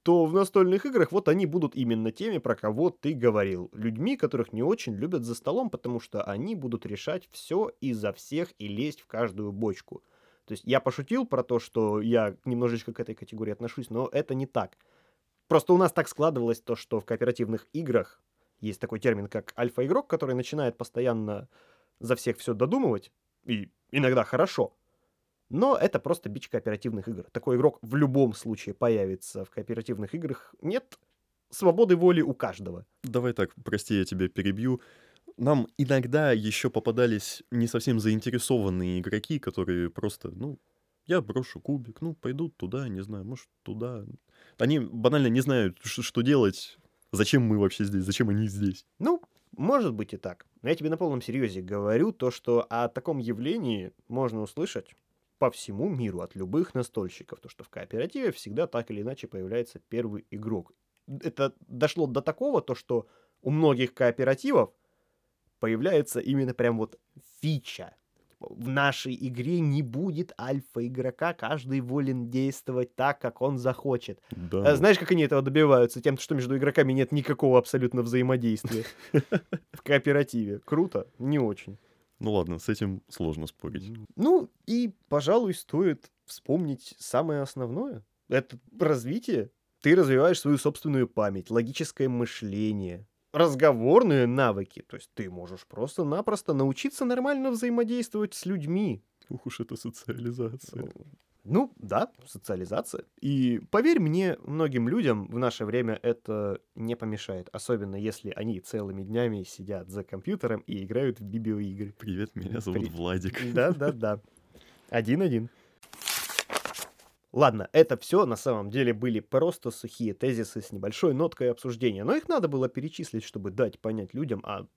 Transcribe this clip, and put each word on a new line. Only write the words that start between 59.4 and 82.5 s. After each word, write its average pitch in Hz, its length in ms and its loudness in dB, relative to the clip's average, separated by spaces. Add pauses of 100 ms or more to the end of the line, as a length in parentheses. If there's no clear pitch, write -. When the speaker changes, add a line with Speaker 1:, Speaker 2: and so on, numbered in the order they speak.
Speaker 1:
первый 110 440 -6
игрок. 107 400 -6 (500)
Это 139 320 -4 (140)
дошло 147 400 0
до 127 140 -2
такого, 262 380 -2
то, - 140 -6
что - 320 -4 (340)
у - 100 -4
многих 143 440 4
кооперативов 131 760 2 (920)
появляется 131 600 0
именно 131 340 0
прям 117 240 2
вот 107 200 -6 (420)
фича. 143 540 -4 (460)
В - 280 -10
нашей 135 520 0
игре 131 400 -4
не 147 220 2
будет 156 580 -4
альфа-игрока, 127 920 -4
каждый 135 460 -4
волен 127 500 -2
действовать 131 640 -2
так, 139 260 0
как 120 220 -4
он 135 160 0
захочет. 123 640 -2 (100)
Speaker 2:
Да. 92 420 2
Speaker 1:
А 143 40 6
знаешь, 196 220 8
как 170 120 -6
они 170 140 6
этого 143 180 4
добиваются? 135 580 6
Тем, 139 180 2
что - 180 -4
между 131 200 0
игроками 139 360 4
нет 131 180 2
никакого 139 480 4
абсолютно 123 440 2
взаимодействия 117 800 0 (280)
Speaker 2:
<laughs> 139 120 6 (480)
Speaker 1:
в - 100 -18
кооперативе. 139 840 2
Круто? - 440 -2 (100)
Не 139 220 0
очень. 101 380 -4 (420)
Speaker 2:
Ну 110 120 0
ладно, 87 280 0